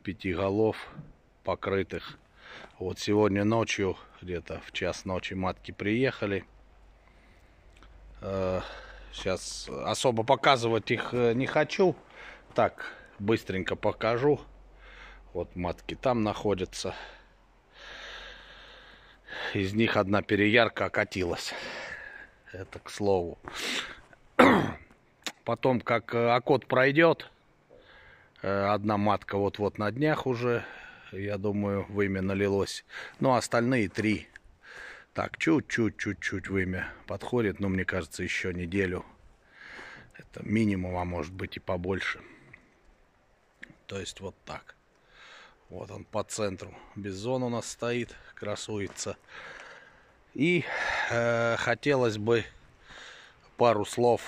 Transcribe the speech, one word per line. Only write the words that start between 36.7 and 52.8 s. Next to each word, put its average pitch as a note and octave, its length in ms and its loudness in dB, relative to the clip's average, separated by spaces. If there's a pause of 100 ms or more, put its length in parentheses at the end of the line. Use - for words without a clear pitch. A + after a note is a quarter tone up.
подходит, G2+ 520 -2
но G2 120 0
мне F#2+ 160 0
кажется, F2+ 360 -4
ещё F2+ 300 -2
неделю. F2+ 500 -2 (1120)
Это - 320 -16
минимум, G2+ 480 2
а F2+ 120 -2
может F2 260 -6
быть F#2+ 240 -8
и - 20 -10
побольше. F2+ 640 -2 (1700)
То G2 120 -8
есть - 220 -10
вот F#2+ 140 -10 (100)
так. - 300 -14 (960)
Вот F2+ 200 -12
он G#2 140 -12
по G#2 180 -2
центру. G2 520 -4 (220)
Бизон G#2 480 -4
у B2 40 0
нас A#2 180 -4
стоит, A#2+ 480 -4 (200)
красуется. G#2 800 -6 (1200)
И, E3 320 2 (420)
э, A#2 480 2
хотелось B2 640 2
бы A2 260 4 (1120)